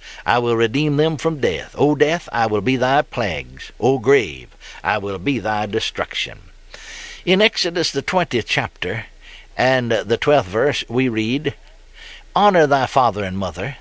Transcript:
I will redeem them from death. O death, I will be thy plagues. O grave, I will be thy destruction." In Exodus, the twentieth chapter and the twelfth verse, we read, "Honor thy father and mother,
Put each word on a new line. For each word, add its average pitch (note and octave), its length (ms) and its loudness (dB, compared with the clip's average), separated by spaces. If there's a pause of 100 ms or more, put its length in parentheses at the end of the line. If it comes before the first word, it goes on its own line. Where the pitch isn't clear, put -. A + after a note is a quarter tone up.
(240)
I A#2 140 2
will A#2+ 180 0
redeem C#3 400 0
them D#3 200 2
from D#3 240 -2
death. F#2 380 -2
O D3 160 4
death, D3 380 0
I A#2 140 0
will G#2 140 0
be B2+ 160 0
thy C3 260 2
plagues. E2 680 -6 (100)
O C3 180 2
grave, G#2+ 500 0 (340)
I G#2 160 0
will G2 200 -6
be B2 200 -2
thy G#2+ 280 -2
destruction." - 720 -6 (880)
In F#3 160 2
Exodus, F3 520 0
the C#3 100 -2
twentieth D#3 440 -2
chapter A2 600 -4 (500)
and B2 340 2
the G#2+ 260 0
twelfth C#3 320 2
verse, B2 400 0
we B2+ 200 0
read, A#2+ 460 -2 (800)
"Honor F#3 320 6
thy C3+ 200 2
father A2 380 2
and F#2 140 -4
mother, G2 420 -6